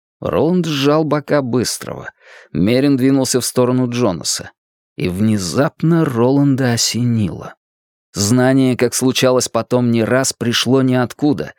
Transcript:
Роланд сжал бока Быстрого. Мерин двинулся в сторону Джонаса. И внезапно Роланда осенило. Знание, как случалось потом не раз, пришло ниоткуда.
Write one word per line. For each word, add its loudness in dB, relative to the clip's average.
Роланд 0
сжал 0
бока -2
Быстрого. -6
Мерин 2
двинулся 2
в -2
сторону 0
Джонаса. -4
И -4
внезапно 0
Роланда 2
осенило. -2
Знание, 2
как 0
случалось 0
потом 0
не 2
раз, 0
пришло 0
ниоткуда. 0